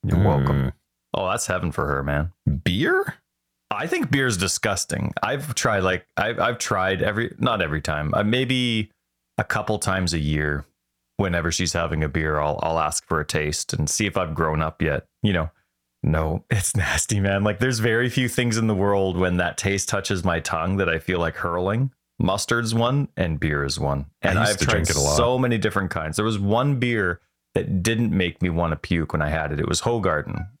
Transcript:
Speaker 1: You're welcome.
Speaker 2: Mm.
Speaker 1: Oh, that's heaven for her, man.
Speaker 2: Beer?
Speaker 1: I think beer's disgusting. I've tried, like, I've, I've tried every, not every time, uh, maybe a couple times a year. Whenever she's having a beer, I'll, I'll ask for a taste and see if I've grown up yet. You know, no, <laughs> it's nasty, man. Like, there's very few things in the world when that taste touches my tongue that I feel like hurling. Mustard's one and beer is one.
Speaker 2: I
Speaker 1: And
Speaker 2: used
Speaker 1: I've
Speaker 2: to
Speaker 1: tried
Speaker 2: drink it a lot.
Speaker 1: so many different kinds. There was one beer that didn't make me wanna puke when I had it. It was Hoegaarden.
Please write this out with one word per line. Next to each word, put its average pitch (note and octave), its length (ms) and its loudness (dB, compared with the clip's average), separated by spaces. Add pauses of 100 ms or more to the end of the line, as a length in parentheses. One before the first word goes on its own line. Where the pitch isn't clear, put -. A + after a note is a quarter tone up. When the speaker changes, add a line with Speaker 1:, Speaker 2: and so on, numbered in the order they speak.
Speaker 1:
You're F2 180 4
welcome. C#2 460 4
Speaker 2:
Mm. C2+ 40 -6 (420)
Speaker 1:
Oh, F#2 140 -2
that's G#2+ 200 -2
heaven F2 240 -2
for D2+ 160 -2
her, C#2 140 0
man. D2 300 -2 (320)
Speaker 2:
Beer? E4+ 500 0 (580)
Speaker 1:
I A2+ 160 -2
think B3+ 240 -2
beer's C3 240 2
disgusting. F2 840 -2
I've C#3 360 -4
tried, G#2+ 240 0
like, F#2 260 0 (100)
I've, G#2+ 220 -2
I've A#2 200 0
tried F#2+ 440 0
every, G#2 360 -2
not A#2 220 0
every D#2 200 0
time, D2+ 340 -2
uh, - 80 2
maybe A#2+ 680 0 (440)
a G#2+ 80 -2
couple G#2+ 360 -2
times F#2 340 0
a E2 60 0
year. D2 440 0 (520)
Whenever F2 340 0
she's E2+ 220 -2
having D#2+ 320 0
a D2+ 40 -2
beer, D#2 300 0
I'll, D2+ 240 0
I'll E2 160 0
ask D#2 260 -2
for E2 160 -2
a D2+ 60 -4
taste D2+ 460 -4
and D2 180 -2
see - 160 0
if F#2+ 100 -4
I've E2 180 -2
grown D#2 280 0
up D#2 180 -4
yet. D2 280 -2 (160)
You G#2 80 4
know, D#2+ 180 0 (540)
no, D#2 420 0
<laughs> - 40 -8
it's - 260 0
nasty, - 420 0
man. G2 240 2
Like, G#2 160 0
there's A#2+ 220 0
very A#2 280 2
few B2+ 200 0
things A#2+ 280 0
in A2+ 120 2
the G#2+ 80 2
world G2 400 2
when F2+ 220 2
that F2 200 0
taste G2 300 0
touches F#2+ 360 -2
my E2+ 140 2
tongue E2+ 380 -2
that F#2+ 120 2
I D#2+ 120 0
feel F2+ 180 -2
like E2+ 160 0
hurling. G2 560 -2 (280)
Mustard's A2+ 560 0
one B2+ 420 2
and D#2+ 240 0
beer D2 240 0
is C2+ 160 -4
one. C#2+ 260 -2 (160)
Speaker 2:
I - 60 0
Speaker 1:
And F2+ 100 2
Speaker 2:
used F#2+ 140 2
Speaker 1:
I've G2 60 0
Speaker 2:
to - 60 0
Speaker 1:
tried - 80 0
Speaker 2:
drink D#2+ 180 0
it D2+ 60 2
a D2 40 0
lot. C#2+ 160 2
Speaker 1:
so B2 220 2
many B2 200 2
different G2 320 0
kinds. D#2 260 -4
There G#2+ 80 0
was A2 140 0
one A#2+ 400 2
beer A2 420 0 (340)
that - 280 0
didn't A2+ 340 2
make F2+ 240 0
me F2+ 80 2
wanna E2 280 0
puke E2 360 -2
when D#2 100 0
I D2 60 0
had D2+ 240 -2
it. D2 80 -2
It - 80 0
was - 140 0
Hoegaarden. F2+ 640 0 (140)